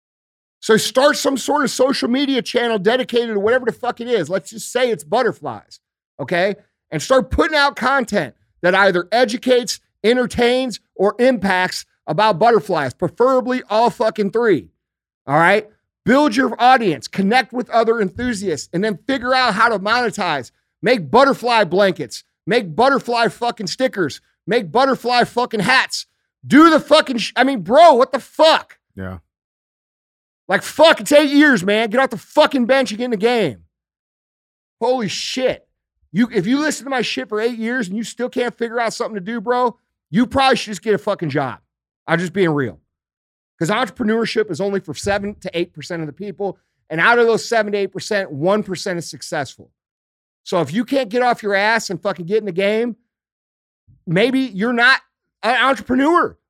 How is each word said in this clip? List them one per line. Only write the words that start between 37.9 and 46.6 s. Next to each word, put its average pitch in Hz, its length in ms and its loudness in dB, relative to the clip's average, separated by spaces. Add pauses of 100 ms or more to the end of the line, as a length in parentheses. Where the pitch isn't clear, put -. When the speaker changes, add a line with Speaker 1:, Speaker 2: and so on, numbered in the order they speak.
Speaker 1:
you 226 80 -6
still 247 240 -8
can't 240 280 -6
figure 233 240 -6
out 226 120 -2
something 220 240 -8
to 196 40 -8
do, 220 200 -8
bro, 247 380 -2 (320)
you 220 160 2
probably 262 300 2
should - 140 -6
just 196 120 -12
get 214 120 0
a 185 40 0
fucking 180 320 -4
job. 131 300 -4 (460)
I'm 165 120 0
just 170 140 -4
being 180 180 2
real. 131 300 -2 (800)
'Cause 165 120 -4
entrepreneurship 220 800 -2
is 156 100 -6
only 196 200 -2
for 151 140 -12
seven 202 460 -6
to 185 180 -10
eight 175 140 -4
percent 165 300 -10
of 156 40 -8
the 147 60 -12
people. 196 460 -10 (320)